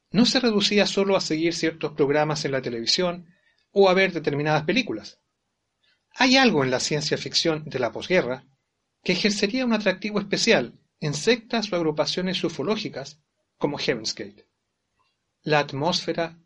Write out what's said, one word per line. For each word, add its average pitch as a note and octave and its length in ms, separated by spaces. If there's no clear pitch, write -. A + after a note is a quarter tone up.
no A3 120
se C4 160
reducía G#3 460
solo G3 280
a F#3 60
seguir E3 320
ciertos D#3+ 400
programas D3+ 540
en C#3 60
la C3 100
televisión E3+ 640
o G3 200
a F3+ 40
ver F#3 200
determinadas D3+ 500
películas. F3+ 560
Hay C4 240
algo F3+ 260
en B2+ 60
la B2+ 100
ciencia D3 380
ficción D#3 480
de C3 120
la A#2 140
posguerra B2+ 540
que F3+ 80
ejercería G#3 540
un A3+ 80
atractivo G#3 460
especial E3+ 600
en D3+ 120
sectas A3+ 580
o F3+ 60
agrupaciones E3+ 640
ufológicas D#3 800
como C#3+ 180
Heaven's A#2 380
Gate: - 340
la D3+ 160
atmósfera D#3+ 880